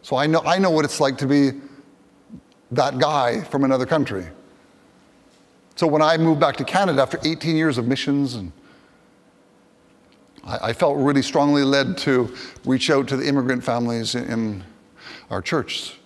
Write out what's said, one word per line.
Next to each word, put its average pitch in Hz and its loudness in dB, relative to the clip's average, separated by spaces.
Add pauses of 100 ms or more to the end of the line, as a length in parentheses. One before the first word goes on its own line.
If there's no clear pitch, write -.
So - -6
I 139 0
know, 160 2
I 175 2
know 190 2
what 156 2
it's - -4
like 135 2
to 139 -2
be 139 4 (1200)
that 131 0
guy 143 2
from 139 -2
another 131 2
country. 110 -2 (1500)
So 170 0
when 156 2
I 160 4
moved 160 2
back 143 2
to 147 -4
Canada 170 2
after - -4
eighteen 160 -2
years 156 2
of 117 -2
missions, 139 -2
and 92 -10 (1900)
I, 110 -4
I 117 -2
felt 147 2
really 139 4
strongly 143 2
led 135 2
to 127 0 (300)
reach 131 0
out 139 2
to 135 -2
the 139 -2
immigrant 131 0
families 117 -2
in, 120 -4
in 110 -6 (680)
our 98 -6
church - -6